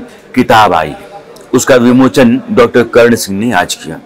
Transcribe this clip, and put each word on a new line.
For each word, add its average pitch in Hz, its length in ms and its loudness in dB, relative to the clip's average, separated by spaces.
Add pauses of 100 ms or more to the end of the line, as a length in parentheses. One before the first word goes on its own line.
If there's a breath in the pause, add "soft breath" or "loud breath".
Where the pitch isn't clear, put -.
(360 loud breath)
किताब 110 380 2
आई 80 160 -2
है, - 180 -16 (460)
उसका 131 220 2
विमोचन 127 680 2 (100)
डॉक्टर 117 320 2
कर्ण 117 320 2
सिंह 98 240 -6
ने 117 120 -4
आज 90 240 -4
किया। 80 300 -14